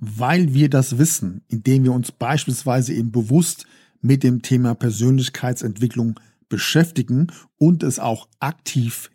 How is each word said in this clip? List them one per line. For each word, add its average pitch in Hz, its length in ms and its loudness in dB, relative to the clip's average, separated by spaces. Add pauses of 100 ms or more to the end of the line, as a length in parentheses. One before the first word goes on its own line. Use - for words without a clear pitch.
weil 131 540 0
wir 143 160 4
das 131 280 2
wissen, 98 500 -2
indem 131 360 2
wir 127 80 2
uns 123 180 -2
beispielsweise 127 840 -2
eben 117 180 -4
bewusst 123 540 0 (340)
mit 135 220 2
dem 127 200 2
Thema 123 320 2
Persönlichkeitsentwicklung 117 1400 -2 (300)
beschäftigen 147 760 0 (320)
und 160 240 4
es 131 160 -2
auch 113 300 -6 (120)
aktiv - 760 -6